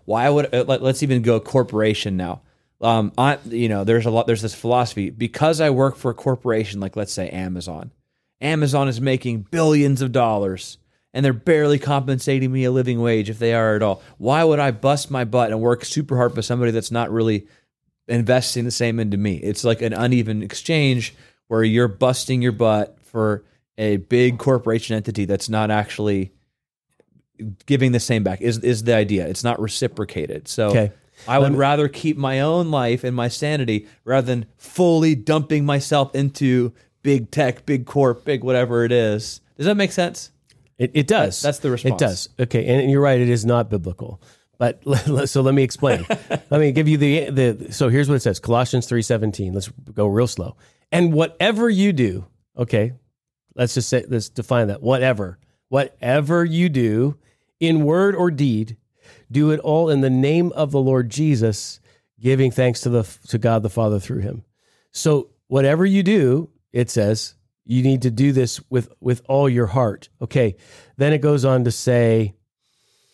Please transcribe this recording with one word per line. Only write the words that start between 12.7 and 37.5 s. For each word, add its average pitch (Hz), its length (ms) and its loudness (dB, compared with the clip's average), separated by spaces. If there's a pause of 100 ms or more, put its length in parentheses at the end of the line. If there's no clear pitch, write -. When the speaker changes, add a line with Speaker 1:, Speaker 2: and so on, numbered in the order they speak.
Speaker 1:
living 123 300 0
wage 113 280 0
if 110 100 -8
they 117 140 0
are 113 220 2
at 104 60 0
all. 101 200 0 (160)
Why 139 260 2
would 156 160 4
I 143 120 2
bust 139 400 -2
my 127 140 -2
butt 113 260 0
and 110 80 -2
work 120 240 0
super 143 320 -4
hard 123 180 2
for 117 80 -6
somebody 120 300 0
that's 110 200 -4
not 117 200 -2
really 110 360 0 (600)
investing 120 560 0
the 120 80 -4
same 117 280 -2
into 104 180 -2
me? 101 180 -2
It's 101 280 -6
like 113 180 0
an 113 120 -2
uneven 113 480 0
exchange 131 720 -2 (340)
where 113 160 2
you're 113 260 4
busting 127 520 0
your 123 120 2
butt 107 500 0
for 107 400 -2 (340)
a 107 200 0
big 123 400 2
corporation 113 580 0
entity 107 300 -4
that's 98 240 -2
not 107 200 0
actually 104 640 -2 (1300)
giving 131 260 2
the 120 80 2
same 113 240 -2
back, 95 160 -2
is, 117 200 -2
is 113 240 -2
the 117 120 2
idea. 101 320 0
It's 92 160 -8
not 120 160 -2
reciprocated. 104 880 -6
So 107 220 -2
Speaker 2:
Okay. 104 220 2 (360)
Speaker 1:
I 127 100 0
would 139 60 4
Speaker 2:
Let 139 80 2
me 135 60 0
Speaker 1:
rather 143 300 2
keep 151 300 -4
my 135 220 -2
own 160 320 0
life 123 320 0
and 127 120 -4
my 120 120 -2
sanity 120 600 -4 (180)
rather 127 200 2
than 120 200 -4 (120)
fully 165 560 2
dumping 151 520 0
myself 139 500 0
into 131 580 0 (300)
big 139 260 0
tech, 131 360 -2